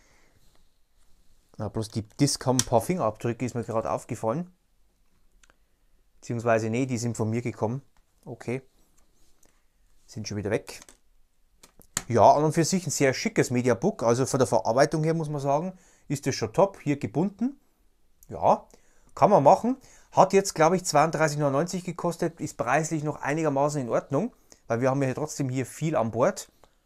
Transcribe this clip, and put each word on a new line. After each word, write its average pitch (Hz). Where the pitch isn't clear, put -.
Ja, 104
bloß 107
die 110
Disc -
haben 131
ein -
paar 117
Fingerabdrücke, 120
ist 120
mir 117
gerade 110
aufgefallen. 127
Beziehungsweise, 113
nee, 123
die 127
sind 117
von 110
mir 117
gekommen. 120
Okay. 123
Sind -
schon 101
wieder 101
weg. -
Ja, 113
an 143
und 156
für 165
sich 175
ein -
sehr 131
schickes -
Mediabook. 123
Also 120
von 131
der 127
Verarbeitung 139
her 160
muss 160
man 147
sagen, 147
ist -
das 131
schon -
top. 196
Hier 143
gebunden. 196
Ja, 135
kann 160
man 170
machen. 208
Hat 185
jetzt, 196
glaube 160
ich, 185
zweiunddreißig 151
neunundneunzig 151
gekostet. 170
Ist -
preislich 151
noch 151
einigermaßen 147
in 120
Ordnung. 143
Weil 117
wir 127
haben 139
ja 131
trotzdem 139
hier 127
viel 151
an 117
Bord, 131